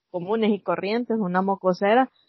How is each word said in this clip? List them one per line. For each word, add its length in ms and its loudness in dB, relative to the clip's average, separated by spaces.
comunes 420 -2
y 80 -2
corrientes, 580 -4
una 240 0
mocosera, 680 2